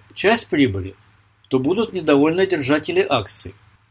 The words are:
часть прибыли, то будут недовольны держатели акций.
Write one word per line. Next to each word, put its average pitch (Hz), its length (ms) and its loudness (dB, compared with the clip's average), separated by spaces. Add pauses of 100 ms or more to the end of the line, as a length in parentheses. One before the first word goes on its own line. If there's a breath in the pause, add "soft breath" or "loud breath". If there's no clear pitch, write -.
(140)
часть 226 340 0
прибыли, 98 480 0 (540)
то 131 100 2
будут 185 340 -2
недовольны 160 540 2
держатели 165 600 0
акций. - 460 -6 (380)